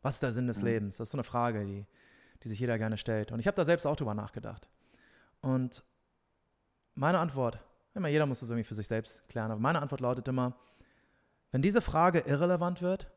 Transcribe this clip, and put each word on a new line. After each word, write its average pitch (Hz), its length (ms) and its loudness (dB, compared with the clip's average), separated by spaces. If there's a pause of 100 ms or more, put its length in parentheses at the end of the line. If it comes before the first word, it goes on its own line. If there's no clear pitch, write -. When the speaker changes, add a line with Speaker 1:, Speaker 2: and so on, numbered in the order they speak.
Speaker 1:
„Was - 140 0
ist - 80 -2
der 127 80 2
Sinn 123 160 0
des 107 120 -2
Speaker 2:
Mhm. 101 60 0
Speaker 1:
Lebens?“ 107 320 0
Das 117 100 -6
ist - 40 -10
so 147 60 -4
eine 123 60 -2
Frage, 120 420 0
die, 98 200 -8 (580)
die 113 60 -6
sich 107 100 -4
jeder 120 180 0
gerne 110 200 0
stellt. 107 340 -2
Und 113 80 -4
ich 117 80 2
hab 202 80 2
da 185 100 4
selbst 165 200 4
auch 151 100 0
drüber 113 180 -2
nachgedacht. 107 540 -8 (760)
Und 131 420 -2 (1120)
meine 160 240 2
Antwort, 135 400 -2 (340)
ich 202 80 -6
meine, 160 100 0
jeder 151 140 4
muss 131 160 -2
das 117 80 -8
irgendwie 117 180 -2
für - 60 -8
sich 107 140 -6
selbst - 420 -4
klären, 110 220 -4
aber 107 80 -4
meine 143 220 2
Antwort 139 200 -4
lautet 123 260 -2
immer, 127 280 0 (960)
wenn 131 100 2
diese 202 200 4
Frage 165 380 4
irrelevant 175 640 2
wird 185 360 -2